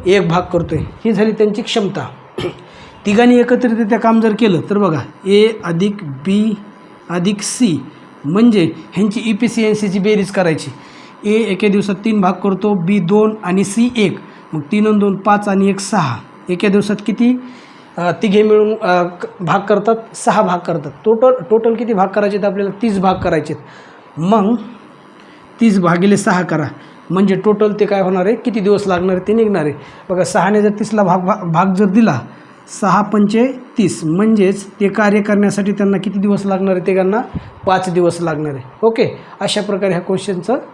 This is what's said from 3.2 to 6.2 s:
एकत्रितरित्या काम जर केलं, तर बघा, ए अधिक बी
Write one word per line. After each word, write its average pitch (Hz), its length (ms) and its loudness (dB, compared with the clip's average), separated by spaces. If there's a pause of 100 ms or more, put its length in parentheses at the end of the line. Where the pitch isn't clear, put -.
एकत्रितरित्या 233 640 2
काम 226 200 4
जर 226 180 2
केलं, 190 220 2 (100)
तर 202 80 0
बघा, 170 220 0 (260)
ए 208 220 6 (160)
अधिक 180 380 -2
बी 190 520 -2 (560)